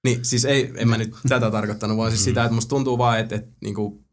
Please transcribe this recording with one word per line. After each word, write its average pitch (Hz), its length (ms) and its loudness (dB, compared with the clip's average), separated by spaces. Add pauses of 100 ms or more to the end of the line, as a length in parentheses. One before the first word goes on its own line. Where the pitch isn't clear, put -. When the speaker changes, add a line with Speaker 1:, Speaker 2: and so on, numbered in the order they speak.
Speaker 1:
Niin, 120 160 0
siis 117 200 0
ei, 135 320 2
en 117 120 2
mä 113 80 4
nyt 110 180 -4 (140)
tätä 120 220 2
tarkoittanut, 107 460 -2
vaan 113 140 0
siis 110 100 -2
Speaker 2:
Mm. - 40 2
Speaker 1:
sitä, 117 200 2
että 113 100 0
musta 113 140 0
tuntuu 131 300 0
vaan, 117 220 4
että, 110 140 -4
että - 160 -6 (140)
niinku 104 480 -6